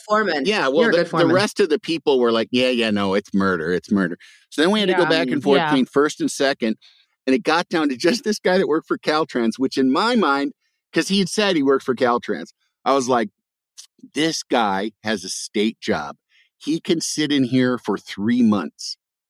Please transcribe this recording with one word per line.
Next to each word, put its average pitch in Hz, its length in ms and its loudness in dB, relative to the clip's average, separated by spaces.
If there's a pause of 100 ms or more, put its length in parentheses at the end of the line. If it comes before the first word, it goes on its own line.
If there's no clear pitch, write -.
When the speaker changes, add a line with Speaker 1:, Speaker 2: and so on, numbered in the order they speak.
Speaker 1:
foreman. 185 380 0
Speaker 2:
Yeah, 185 220 0
Speaker 1:
You 131 40 0
Speaker 2:
well, 165 120 4
Speaker 1:
were 226 40 2
a - 40 2
Speaker 2:
the, 165 80 2
Speaker 1:
good 170 60 0
Speaker 2:
the - 40 -12
Speaker 1:
foreman. 165 240 2
Speaker 2:
rest 202 260 0
of 185 80 2
the 147 100 0
people 151 400 0
were 117 140 4
like, 113 180 0
"Yeah, 127 200 2
yeah, 113 200 0
no, 101 240 0
it's 104 200 -2
murder, 92 380 0
it's - 180 -4
murder." 92 260 0 (340)
So 143 120 -2
then 175 80 4
we 214 100 0
had 196 80 0
to 185 60 2
go 175 80 2
Speaker 1:
Yeah. 156 80 0
Speaker 2:
back 160 180 0
and 143 140 -2
forth 143 160 4
Speaker 3:
Yeah. 165 120 0
Speaker 2:
between 135 140 2
first 147 360 0
and 143 100 -2
second, 135 460 -2 (500)
and 131 100 2
it 113 60 0
got 160 260 0
down 156 220 0
to 123 60 -6
just 175 280 0
this 208 140 -4
guy 185 180 0
that 185 120 0
worked 156 200 -2
for 170 80 -2
Caltrans, 143 640 -2
which 131 180 -2
in 131 160 2
my 220 240 0
mind, 143 360 0 (420)
'cause 165 140 0
he 196 100 0
had 185 100 0
said 202 280 0
he 143 60 0
worked 135 220 2
for 131 100 -2
Caltrans, 117 600 -2 (320)
I 131 80 2
was 131 120 0
like, 120 220 0 (840)
"This 156 280 -2
guy 107 500 0 (100)
has 107 220 -4
a 95 40 -12
state - 520 -4
job. 76 360 -6 (400)
He - 240 -4
can 170 220 -2
sit 147 300 -4
in 135 120 2
here 127 320 0
for 101 220 -4
three 117 440 -2
months 104 540 0 (340)